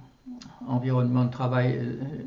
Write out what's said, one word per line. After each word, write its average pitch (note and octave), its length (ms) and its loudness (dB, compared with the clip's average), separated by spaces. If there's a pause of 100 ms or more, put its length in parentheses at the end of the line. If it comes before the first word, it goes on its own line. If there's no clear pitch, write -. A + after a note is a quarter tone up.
(680)
environnement B2+ 580 2
de A#2+ 60 0
travail, B2+ 480 2
euh, A#2+ 140 -2 (340)